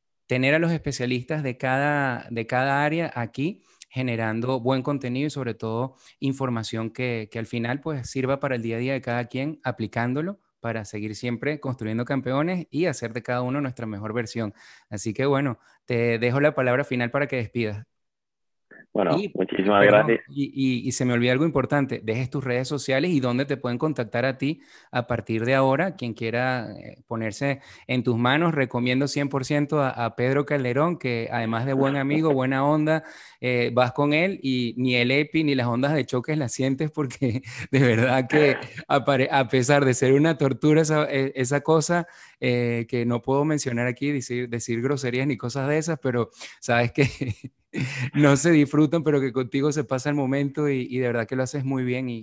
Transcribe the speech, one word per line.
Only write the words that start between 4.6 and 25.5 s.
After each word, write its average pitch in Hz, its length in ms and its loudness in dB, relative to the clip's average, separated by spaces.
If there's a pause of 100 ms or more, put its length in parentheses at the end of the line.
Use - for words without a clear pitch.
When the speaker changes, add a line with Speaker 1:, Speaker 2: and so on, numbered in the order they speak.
Speaker 1:
buen 131 220 0
contenido 131 440 -4
y 151 40 -4
sobre 123 240 -6
todo 117 420 -4 (240)
información 120 720 -4
que, 120 420 -4
que 117 80 -6
al 113 60 -6
final, 120 340 -4
pues, 143 280 -6
sirva 135 300 0
para 135 160 -2
el 113 80 -4
día 113 140 -2
a - 20 -2
día 127 140 0
de 131 100 -2
cada 120 240 -2
quien 143 380 -6
aplicándolo 127 720 -2 (220)
para 113 240 -6
seguir 107 320 -8
siempre 123 420 -4
construyendo 117 460 -4
campeones 143 640 -2
y 156 160 0
hacer 117 260 -4
de 117 100 -8
cada 123 200 -2
uno 131 180 -2
nuestra 127 260 -6
mejor 107 260 -6
versión. 113 420 -4 (340)
Así 107 240 -6
que, 131 140 0
bueno, 139 320 0 (280)
te 117 340 0
dejo 123 200 2
la 147 140 4
palabra 127 300 2
final 123 260 -2
para 143 160 0
que 135 100 -4
despidas. 107 480 -4 (1080)
Speaker 2:
Bueno, 101 240 2
Speaker 1:
Y, 196 180 -2
Speaker 2:
muchísimas 101 500 4
Speaker 1:
perdón, 104 240 6
Speaker 2:
gracias. 117 180 2
Speaker 1:
y, 135 560 -2
y, 131 60 -4
y - 20 -4
se 127 140 -2
me 123 80 0
olvidó 120 180 2
algo 135 140 2
importante, 139 580 0
dejes 117 260 -4
tus 139 140 -6
redes 127 240 -2
sociales 143 460 0
y 143 80 4
dónde 123 240 0
te 139 120 -4
pueden 120 220 -4
contactar 117 460 -2
a 131 120 0
ti 143 260 -4 (280)
a 123 160 -2
partir 113 380 -2
de 131 100 2